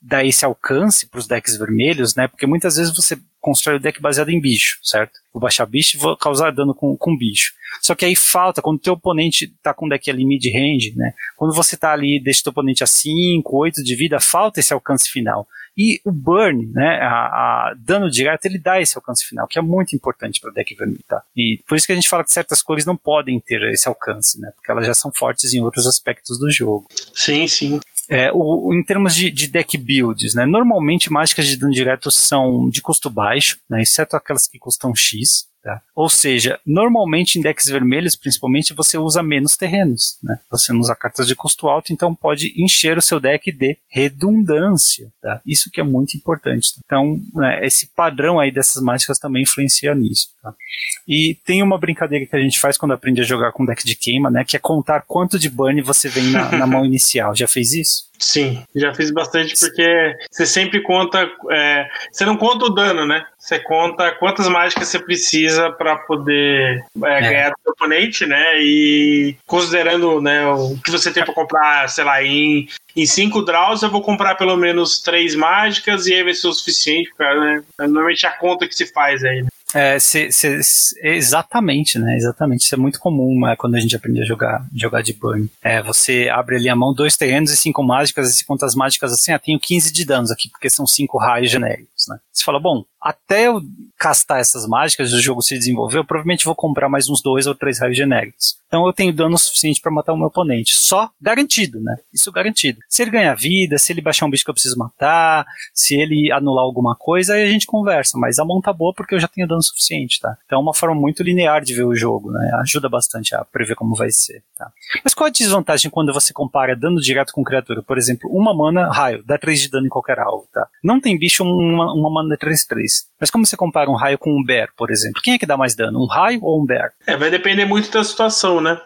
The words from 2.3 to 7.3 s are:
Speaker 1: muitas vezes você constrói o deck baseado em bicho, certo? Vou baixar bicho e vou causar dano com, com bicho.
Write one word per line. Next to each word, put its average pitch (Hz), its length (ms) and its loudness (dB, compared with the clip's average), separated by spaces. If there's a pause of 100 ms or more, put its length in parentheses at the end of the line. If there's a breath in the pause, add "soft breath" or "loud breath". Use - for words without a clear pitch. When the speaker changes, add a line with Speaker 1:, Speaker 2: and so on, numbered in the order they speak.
Speaker 1:
muitas 165 300 0
vezes 165 180 0
você - 240 -2 (220)
constrói 147 360 0
o 139 40 -2
deck 151 220 -4
baseado 147 260 0
em 170 120 2
bicho, 127 420 0
certo? 107 300 -2 (200)
Vou 120 80 -8
baixar 120 260 0
bicho 135 300 0
e 147 40 -10
vou 156 160 0
causar 151 360 0
dano 139 220 0
com, 139 220 -2
com 165 200 0
bicho. 113 360 -2 (280 loud breath)